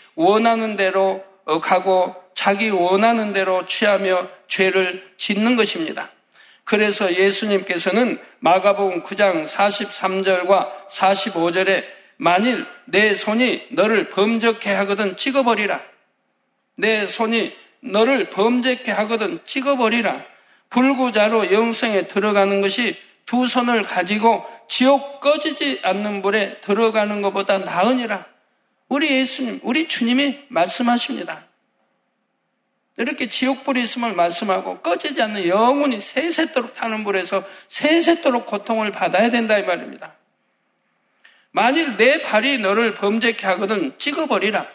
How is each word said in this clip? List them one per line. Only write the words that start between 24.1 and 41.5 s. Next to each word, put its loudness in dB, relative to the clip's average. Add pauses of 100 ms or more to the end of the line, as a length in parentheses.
지옥 2
꺼지지 -2
않는 -2
불에 -2
들어가는 0
것보다 0
나으니라." -2 (640)
우리 0
예수님, -2
우리 -2
주님이 0
말씀하십니다. -2 (1500)
이렇게 -4
지옥불이 -2
있음을 -4
말씀하고, -2
꺼지지 -2
않는 -2
영혼이 2
세세토록 -4
타는 -6
불에서 -2 (240)
세세토록 2
고통을 -4
받아야 2
된다, 2
이 0
말입니다. -6 (1400)